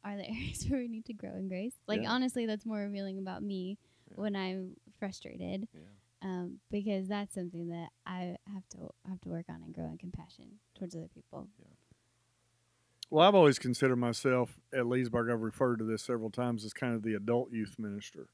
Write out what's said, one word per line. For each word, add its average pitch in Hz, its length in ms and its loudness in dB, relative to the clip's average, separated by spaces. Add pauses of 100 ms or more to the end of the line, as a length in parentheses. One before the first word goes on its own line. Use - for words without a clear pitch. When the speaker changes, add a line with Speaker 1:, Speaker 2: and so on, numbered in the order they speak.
Speaker 1:
are 202 120 -6
the 196 100 -8
<laughs> - 40 -6
areas - 380 -6
where 269 120 2
we 240 80 -4
need 226 180 -8
to 240 60 -10
grow 208 220 -10
in 190 140 -4
grace. 185 260 -4 (120)
Like, 214 160 0
Speaker 2:
Yeah. 208 100 -2
Speaker 1:
honestly, 247 340 2
that's 214 200 -2
more 214 140 -2
revealing 196 380 -4
about 190 240 -6
me 196 360 -4 (320)
Speaker 2:
Yeah. - 60 -20
Speaker 1:
when 202 200 -2
I'm 185 400 -4 (220)
frustrated, 190 760 -6
Speaker 2:
Yeah. - 60 -20 (420)
Speaker 1:
um, 180 380 -6 (100)
because 202 380 0
that's 202 260 -4
something 170 340 -6
that 170 220 -6 (160)
I 180 300 -6 (100)
have 196 240 -10
to, - 200 -14 (160)
have 185 160 -8
to 175 60 -10
work 170 200 -6
on 165 140 -12
and 165 120 -14
grow 165 120 -6
in 160 120 -8
compassion - 600 -14 (160)
towards 175 180 -10
other 165 140 -10
people. - 400 -16 (100)
Speaker 2:
Yeah. - 80 -20 (1400)
Speaker 3:
Well, 156 180 10
I've 208 60 8
always 156 240 12
considered 127 380 4
myself, 123 600 2 (140)
at 127 140 2
Leesburg, 120 440 2
I've 113 120 0
referred 117 380 2
to 110 40 0
this 110 180 0
several 113 280 -2
times, 120 340 0
as 107 80 -8
kind 120 220 -2
of 110 80 -2
the 110 120 0
adult 120 380 2
youth 110 260 -4
minister 101 560 -8